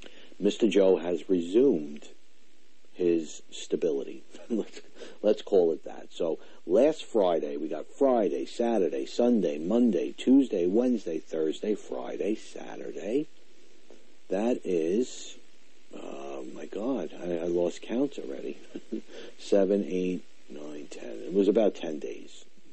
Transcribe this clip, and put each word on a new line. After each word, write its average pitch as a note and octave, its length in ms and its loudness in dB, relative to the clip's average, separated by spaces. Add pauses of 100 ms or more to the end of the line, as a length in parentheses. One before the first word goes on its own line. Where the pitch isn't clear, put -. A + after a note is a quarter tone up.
(380)
Mister G2+ 300 4
Joe F#2+ 300 8
has E2+ 320 -2
resumed F2 800 4 (840)
his E2+ 480 2 (100)
stability. - 720 -2 (120)
<laughs> - 140 -12
Let's, G#2+ 300 -2 (420)
let's G#2 200 4
call F2 320 4
it C#2 100 -6
that. - 280 -12
So D#2+ 280 -2 (260)
last B2+ 380 4
Friday, D#2+ 540 2
we D2+ 100 -4
got D2 200 -6
Friday, G#2+ 580 2
Saturday, F2+ 600 0
Sunday, G#2+ 520 2
Monday, G2+ 580 2
Tuesday, B2 520 6
Wednesday, G#2+ 520 2
Thursday, D#2+ 560 -2
Friday, B1+ 600 -4
Saturday. D2 920 -6 (1000)
That A2 340 0
is, - 720 0 (640)
oh C#2 460 -8 (100)
my - 120 -8
God, G#2 420 -2 (120)
I, F2 180 -2
I E2+ 80 -2
lost F2 340 0
count C3+ 360 0
already. - 400 -8 (340)
<laughs> A2 120 -6 (360)
Seven, G2 500 4
eight, F2+ 340 0 (260)
nine, D2 400 -10
ten. A1+ 360 -10
It E2 80 -8
was G2 140 6
about G#2 280 6
ten D#2 240 -4
days, - 460 -8 (280)